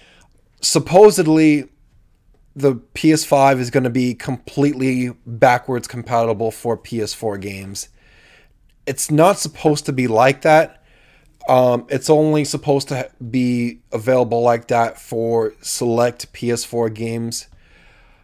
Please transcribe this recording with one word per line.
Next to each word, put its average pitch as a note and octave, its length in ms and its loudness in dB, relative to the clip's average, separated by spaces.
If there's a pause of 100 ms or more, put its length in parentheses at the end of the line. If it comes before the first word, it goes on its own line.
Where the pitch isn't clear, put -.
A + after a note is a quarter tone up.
(600)
supposedly D#3 1080 4 (840)
the C#3 220 0 (180)
P D#3+ 180 2
S D#3 120 0
five C#3 360 4
is A#2+ 100 -6
gonna B2+ 200 0
be B2 240 -2
completely C3 960 -4 (160)
backwards B2 600 0
compatible A#2 640 -2
for A#2 260 -6
P A2+ 240 -8
S G#2 140 -6
four G#2 240 -6
games. G2 500 -12 (1000)
It's - 240 -6
not E3 280 4
supposed D3+ 480 -2
to D3+ 60 -6
be B2+ 140 -2
like B2 360 2
that. D#3+ 400 2 (680)
Um, B2 400 2
it's C#3 220 -4
only D3+ 340 2
supposed C#3 440 -4
to C#3+ 80 -6
ha-, B2+ 80 -6 (260)
be B2 500 -2 (120)
available A#2 500 0
like A#2 260 0
that A#2 320 0
for A2+ 600 -2
select A#2+ 720 -2
P A#2+ 180 -6
S A#2 140 -4
four A#2 240 -4
games. A2+ 580 -8 (760)